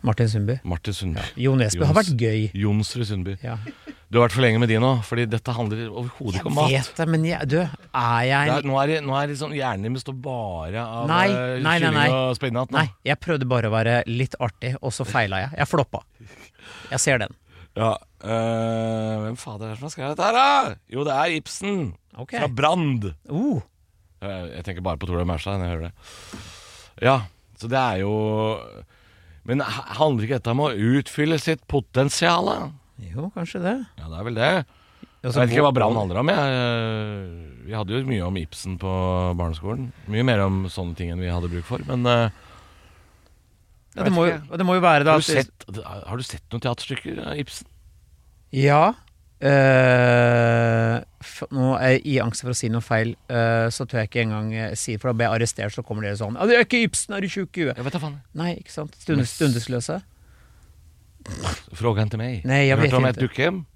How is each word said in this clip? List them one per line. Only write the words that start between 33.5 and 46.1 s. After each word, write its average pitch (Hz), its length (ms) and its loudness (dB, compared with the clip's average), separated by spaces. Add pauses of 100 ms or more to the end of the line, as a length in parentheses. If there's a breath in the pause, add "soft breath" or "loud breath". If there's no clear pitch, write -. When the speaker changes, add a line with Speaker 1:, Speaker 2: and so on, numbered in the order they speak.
Speaker 1:
det. 180 140 -2 (260)
Speaker 2:
Ja, 78 80 -12
det 80 80 -10
er 90 80 -8
vel 117 140 -4
det. 127 140 4 (680 loud breath)
Speaker 1:
Ja, 127 140 -4
så 123 80 4
Speaker 2:
Jeg 123 80 4
vet - 80 2
ikke 151 80 6
hva 139 80 6
Speaker 1:
gå- - 80 2
Speaker 2:
Brand 113 180 4
handler 95 220 0
om, 147 100 2
jeg. 110 1300 -2
Vi 92 100 -8
hadde 104 160 -4
jo 131 160 -2
mye 117 160 0
om 92 160 -2
Ibsen 90 400 -8
på 95 140 -4 (420)
barneskolen. 87 540 -4 (180)
Mye 107 160 0
mer 113 220 2
om 95 160 2 (100)
sånne 87 240 -6
ting 87 160 -6
enn 87 80 -6
vi 90 80 -4
hadde 87 240 -4
bruk 85 160 -6
for, 131 220 -6
men, 123 180 -2
eh, 117 220 4 (1700 soft breath)
Speaker 1:
Ja, - 40 -14
Speaker 2:
jeg - 60 0
Speaker 1:
det - 0 -
Speaker 2:
vet 190 100 4
Speaker 1:
må 170 140 6
jo, - 80 0
Speaker 2:
ikke. 147 140 -14
Speaker 1:
og 170 100 -8
det 185 40 2
må 180 120 4
jo 180 80 4
være 151 180 6
da 156 140 6
Speaker 2:
Har - 20 6
du - 140 0
Speaker 1:
at 139 100 4
Speaker 2:
sett, - 400 -12
har 98 340 -10